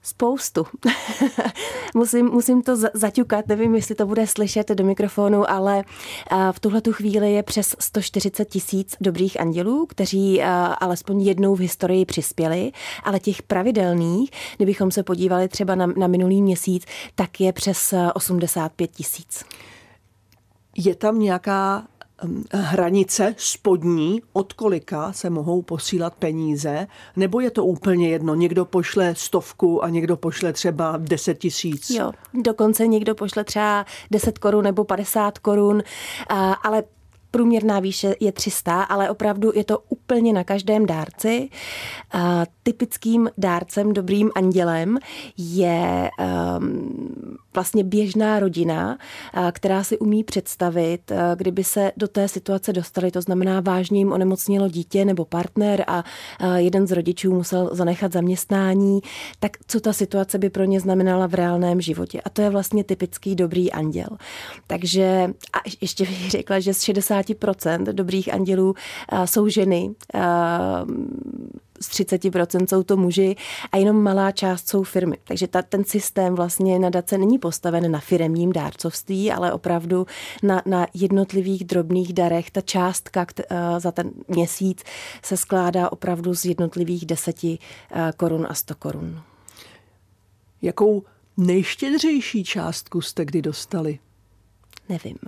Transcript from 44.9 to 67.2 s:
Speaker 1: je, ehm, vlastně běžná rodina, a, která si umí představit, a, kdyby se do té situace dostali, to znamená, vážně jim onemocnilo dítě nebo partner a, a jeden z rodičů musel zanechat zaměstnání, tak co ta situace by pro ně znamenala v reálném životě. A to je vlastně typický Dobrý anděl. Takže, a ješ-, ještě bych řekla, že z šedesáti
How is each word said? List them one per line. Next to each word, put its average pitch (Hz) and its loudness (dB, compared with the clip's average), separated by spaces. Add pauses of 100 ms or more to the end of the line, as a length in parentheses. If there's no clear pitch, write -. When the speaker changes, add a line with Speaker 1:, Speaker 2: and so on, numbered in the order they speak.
Speaker 1:
je, 175 0
ehm, - -2 (640)
vlastně 190 0
běžná 208 2
rodina, 170 0 (340)
a, 175 0
která 190 0
si 214 -2
umí 214 2
představit, 175 -2
a, 175 2
kdyby 185 -2
se 196 0
do 202 -2
té 202 0
situace 196 -4
dostali, 180 -2
to 180 -4
znamená, 190 0
vážně 185 0
jim 196 4
onemocnilo 190 2
dítě 175 0
nebo 185 0
partner 196 0
a, 170 -2 (340)
a 180 2
jeden 180 4
z 180 0
rodičů 175 0
musel 180 0
zanechat 175 0
zaměstnání, 190 2 (400)
tak - -4 (100)
co 226 0
ta 214 0
situace 196 0
by 196 2
pro 196 0
ně 190 2
znamenala 185 2
v 175 -2
reálném 175 2
životě. 165 -4
A 190 -8
to 214 0
je 208 4
vlastně 196 0
typický 190 -4
Dobrý 175 0
anděl. 156 -4 (580)
Takže, 185 2 (220)
a - -2
ješ-, 202 -12
ještě 190 -2
bych 185 -6
řekla, 196 0
že 190 0
z - -2
šedesáti 196 0